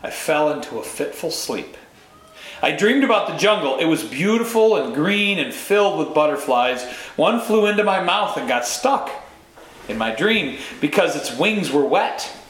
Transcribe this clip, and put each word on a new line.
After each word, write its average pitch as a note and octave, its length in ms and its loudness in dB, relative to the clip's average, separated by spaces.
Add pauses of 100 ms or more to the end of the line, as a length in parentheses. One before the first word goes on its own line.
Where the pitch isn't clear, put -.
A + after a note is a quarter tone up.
I A2+ 80 -8
fell D3+ 400 0
into B2+ 280 -6
a G#2 40 -8
fitful - 480 -6
sleep. - 460 -8 (840)
I C#3+ 100 0
dreamed A#3+ 320 2
about G#3+ 240 2
the D#3+ 80 -6
jungle. D#3+ 400 2
It E3+ 80 0
was D#3+ 180 2
beautiful A3 760 2
and B2+ 180 -2
green G3+ 440 0
and C3 160 -4
filled G3 440 2
with D3+ 160 -4
butterflies. C3+ 680 2 (340)
One G3+ 240 2
flew G#3+ 260 2
into G#3 180 2
my F#3+ 180 2
mouth F#3 340 0
and B2+ 120 -4
got A#2+ 180 0
stuck - 440 0 (800)
in A2 100 -4
my A2+ 160 -2
dream F#3 440 0 (220)
because D#3+ 360 2
its C3+ 220 -6
wings F#3+ 320 0
were C#3 140 4
wet. - 500 0 (160)